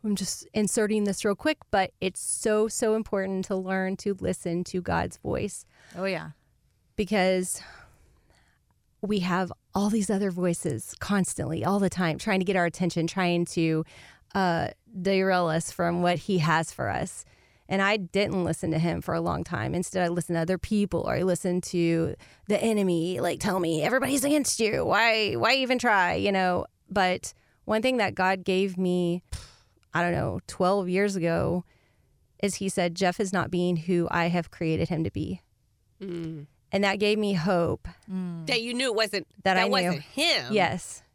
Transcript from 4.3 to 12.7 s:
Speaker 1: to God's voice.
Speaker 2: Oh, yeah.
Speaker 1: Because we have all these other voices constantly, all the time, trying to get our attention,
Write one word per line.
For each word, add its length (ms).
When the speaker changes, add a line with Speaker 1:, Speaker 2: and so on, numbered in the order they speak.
Speaker 1:
to 160
God's 360
voice. 480
Speaker 2:
Oh, 100
yeah. 260
Speaker 1:
Because 640
we 180
have 320
all 140
these 200
other 220
voices 680
constantly, 680
all 140
the 100
time, 280
trying 220
to 60
get 100
our 100
attention, 420